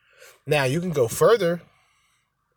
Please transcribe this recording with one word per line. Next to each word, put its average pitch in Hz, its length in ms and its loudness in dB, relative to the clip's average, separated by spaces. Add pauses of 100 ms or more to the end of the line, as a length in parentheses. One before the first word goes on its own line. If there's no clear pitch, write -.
(480)
Now, 143 160 0
you 135 160 -2
can 180 120 -6
go 131 180 0
further. 175 520 2 (960)